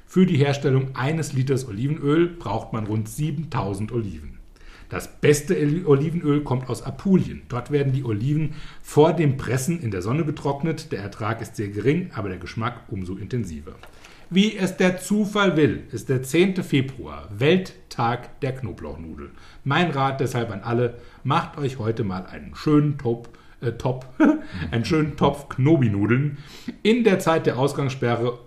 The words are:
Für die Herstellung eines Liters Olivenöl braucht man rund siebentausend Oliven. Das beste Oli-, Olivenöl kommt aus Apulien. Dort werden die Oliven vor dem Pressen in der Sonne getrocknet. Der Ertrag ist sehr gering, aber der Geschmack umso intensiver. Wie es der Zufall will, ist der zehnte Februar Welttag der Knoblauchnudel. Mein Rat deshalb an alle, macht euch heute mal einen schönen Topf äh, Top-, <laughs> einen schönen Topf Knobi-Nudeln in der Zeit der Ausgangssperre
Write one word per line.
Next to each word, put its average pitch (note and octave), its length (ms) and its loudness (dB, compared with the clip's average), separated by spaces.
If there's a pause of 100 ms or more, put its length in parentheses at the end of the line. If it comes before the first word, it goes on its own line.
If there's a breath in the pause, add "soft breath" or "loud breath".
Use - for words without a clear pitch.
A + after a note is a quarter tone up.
Für F#3 200 4
die E3 100 2
Herstellung C3 580 2
eines D3 380 -2
Liters C3 340 0
Olivenöl C#3+ 600 0
braucht G#2+ 440 -6
man G#2+ 140 -4
rund G#2+ 220 -2
siebentausend G#2+ 840 -4
Oliven. F#2 460 -6 (500 loud breath)
Das - 320 -10
beste D3+ 340 4
Oli-, D3+ 300 2
Olivenöl D3 600 4
kommt C3 260 -2
aus A2+ 120 -4
Apulien. E3 640 0
Dort B2 220 -6
werden C#3 220 2
die C3 120 -2
Oliven C3 500 -2 (280 loud breath)
vor D#3 300 6
dem D#3 240 4
Pressen D#3+ 460 -2
in A2+ 80 -4
der F#2+ 100 -4
Sonne C3 240 0
getrocknet. D3+ 680 -4
Der F#2+ 100 -4
Ertrag A2 400 -6
ist - 140 -12
sehr G#2 120 -4
gering, C3+ 460 0
aber G2+ 160 -4
der F#2 80 -8
Geschmack A2+ 500 -6
umso F#2+ 280 -6
intensiver. F#2 560 -6 (580 loud breath)
Wie G#3 260 4
es F#3 220 0
der F#3 200 4
Zufall G3+ 600 2
will, C3+ 240 4 (100)
ist A2 160 -8
der C3 140 2
zehnte F#3 400 2
Februar D#2+ 720 -2
Welttag C3 1040 0
der C3 140 -2
Knoblauchnudel. D#2 760 -10 (340 loud breath)
Mein D#3+ 260 2
Rat C3+ 300 0
deshalb A#2+ 300 -2
an G2 100 -8
alle, A#2+ 340 0 (300 loud breath)
macht D#3+ 340 -2
euch C#3 200 -4
heute A2+ 260 -2
mal F#2 220 -4
einen - 280 -14
schönen D3 420 4
Topf A#2+ 320 -4 (320 loud breath)
äh, A#2 120 -2
Top-, - 340 -4 (120)
<laughs> D#4 520 2
einen A#2 140 0
schönen D#3 320 0
Topf C#3+ 320 0
Knobi-Nudeln B2+ 880 2 (440 loud breath)
in A3+ 220 4
der F#3+ 140 6
Zeit E3 280 2
der C3 120 2
Ausgangssperre B2+ 720 0 (140)